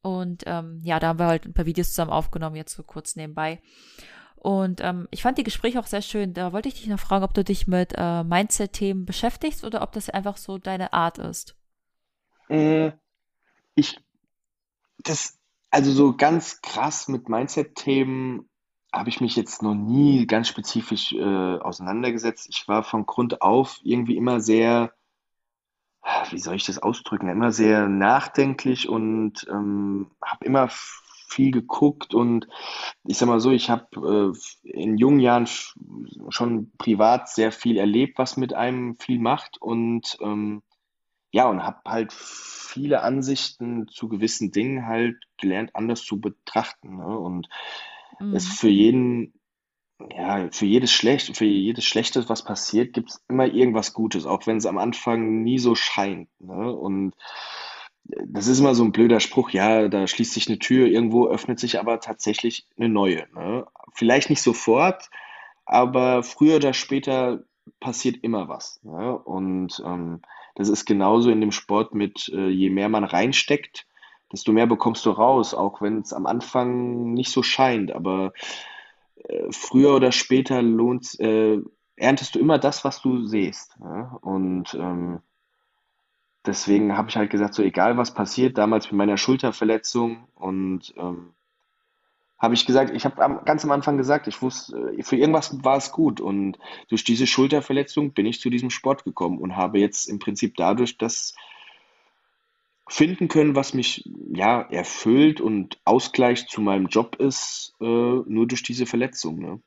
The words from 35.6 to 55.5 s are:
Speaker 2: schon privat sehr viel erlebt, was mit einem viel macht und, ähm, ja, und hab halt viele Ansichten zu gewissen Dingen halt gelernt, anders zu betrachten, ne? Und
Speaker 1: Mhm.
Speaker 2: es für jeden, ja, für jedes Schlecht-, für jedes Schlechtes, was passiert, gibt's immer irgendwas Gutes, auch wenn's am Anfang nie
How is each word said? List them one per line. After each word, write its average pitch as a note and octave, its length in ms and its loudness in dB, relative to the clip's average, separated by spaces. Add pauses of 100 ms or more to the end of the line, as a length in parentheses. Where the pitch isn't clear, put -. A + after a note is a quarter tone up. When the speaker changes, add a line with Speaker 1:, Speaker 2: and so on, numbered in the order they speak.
Speaker 2:
schon A#2 500 -2
privat A2+ 500 4
sehr A2 220 2
viel A#2 260 0
erlebt, G#2 420 2
was B2+ 180 -2
mit C3 180 -4
einem B2 460 -4
viel B2 180 -2
macht A#2+ 420 -2
und, A#2 600 -2
ähm, G#2 420 -6 (720)
ja, B2 160 4
und F#2 160 -2
hab - 220 -10
halt A2+ 260 -4
viele - 880 -6
Ansichten A#2+ 840 -4
zu - 200 -10
gewissen A2 440 -2
Dingen B2 340 -2
halt A#2 300 -2 (220)
gelernt, G2+ 360 -2
anders A2+ 300 -4
zu G#2 160 -6
betrachten, G2 800 -6
ne? F#2 200 -8
Und F2+ 300 -6 (720)
Speaker 1:
Mhm. G3 160 -4
Speaker 2:
es F#3 100 -2
für F#3+ 220 0
jeden, A#2+ 640 4 (760)
ja, F#2 420 -4
für - 140 -2
jedes A#2+ 260 4
Schlecht-, - 440 2
für G#2+ 100 2
jedes G#2 380 2
Schlechtes, A#2 440 0
was A2+ 160 -4
passiert, A2 480 -2
gibt's - 360 -8
immer B2+ 180 2
irgendwas A2+ 460 2
Gutes, A2 320 -2
auch F#2 220 -4
wenn's A2+ 200 0
am F#2 120 -2
Anfang A2+ 640 -2
nie B2 160 0